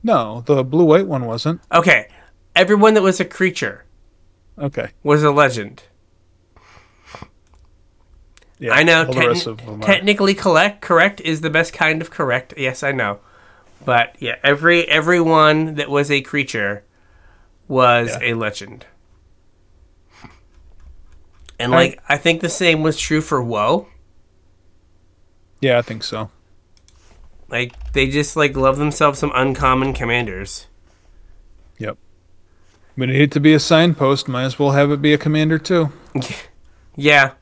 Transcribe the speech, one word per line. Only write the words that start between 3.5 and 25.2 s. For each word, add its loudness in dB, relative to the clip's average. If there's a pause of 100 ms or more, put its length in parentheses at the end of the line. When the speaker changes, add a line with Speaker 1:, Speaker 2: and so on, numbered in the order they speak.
Speaker 1:
Okay. -8 (120)
Speaker 2:
was 2
a 2
legend. -2 (2750)
Speaker 1:
Yeah, -2
Speaker 2:
I 4
know 4
Speaker 1:
all -4
the 2
rest -2
Speaker 2:
techni-, -8
Speaker 1:
of -16
them -14
are. -6
Speaker 2:
technically 0
collect-, 0
correct 2
is -4
the -4
best -2
kind 0
of -12
correct. -4
Yes, -6
I -2
know. -4 (640)
But, 0
yeah, -8
every, 2
everyone 2
that -6
was 0
a 0
creature -6 (840)
was 2 (120)
Speaker 1:
Yeah. -2
Speaker 2:
a -4
legend. -10 (2750)
And, -2
Speaker 1:
I 2
Speaker 2:
like, -2
I -2
think -2
the -6
same -2
was -2
true -2
for -4
Woe. -2 (1700)